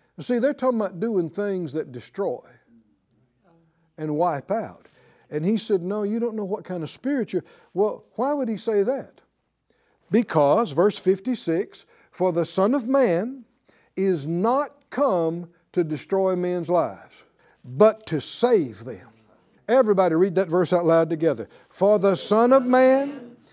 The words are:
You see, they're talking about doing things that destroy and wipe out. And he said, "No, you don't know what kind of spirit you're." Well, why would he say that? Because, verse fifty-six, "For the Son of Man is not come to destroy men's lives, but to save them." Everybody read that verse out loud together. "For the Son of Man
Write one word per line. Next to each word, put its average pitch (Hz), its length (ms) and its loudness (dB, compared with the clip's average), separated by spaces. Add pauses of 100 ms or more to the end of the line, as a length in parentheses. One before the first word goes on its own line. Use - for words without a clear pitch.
(180)
You 180 60 -12
see, 247 140 -2
they're 262 140 0
talking 254 260 -2
about 196 220 -6
doing 196 300 -2
things 190 420 -6
that 156 180 -8
destroy 127 520 -8 (1500)
and 151 200 -4
wipe 156 340 -2
out. 185 380 -6 (420)
And 151 140 -4
he 214 140 2
said, 190 240 -2
"No, 202 200 -4
you 208 160 -4
don't 226 160 -4
know 214 100 -6
what 185 200 -6
kind 180 180 -8
of 147 80 -8
spirit 262 420 -4
you're." 185 120 -2 (300)
Well, 202 300 -2 (100)
why 262 180 -2
would 277 160 -2
he 220 80 -4
say 208 260 0
that? 220 380 -4 (920)
Because, 165 600 2
verse 185 260 2
fifty-six, 190 840 -4 (260)
"For 180 220 -2
the 165 140 -2
Son 202 280 0
of 240 140 -4
Man 247 560 0 (500)
is 185 320 -2
not 220 640 -2
come 175 600 -2 (220)
to 175 120 0
destroy 185 500 -2
men's 180 360 -4
lives, 139 540 -4 (400)
but 202 420 2
to 156 140 -2
save 143 640 0
them." 110 240 -14 (600)
Everybody 208 460 4
read 180 220 2
that 190 120 0
verse 175 240 2
out 175 140 2
loud 165 240 4
together. 151 360 -2 (220)
"For 208 300 2
the 190 180 2
Son 233 380 4
of 269 100 4
Man 262 720 2 (160)